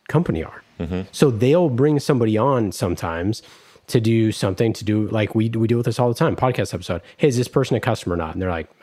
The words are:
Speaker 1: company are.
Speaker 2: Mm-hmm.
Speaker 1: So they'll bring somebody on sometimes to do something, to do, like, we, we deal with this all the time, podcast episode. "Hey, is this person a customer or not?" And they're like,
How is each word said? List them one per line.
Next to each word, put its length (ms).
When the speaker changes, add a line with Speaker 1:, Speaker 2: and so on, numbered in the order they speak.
Speaker 1:
company 360
are. 180
Speaker 2:
Mm-hmm. 320
Speaker 1:
So 220
they'll 360
bring 300
somebody 400
on 320
sometimes 720
to 120
do 300
something, 440
to 100
do, 240
like, 260
we, 140
we 180
deal 120
with 80
this 120
all 100
the 60
time, 220
podcast 380
episode. 280
"Hey, 120
is 80
this 120
person 280
a 40
customer 340
or 40
not?" 160
And 80
they're 80
like, 200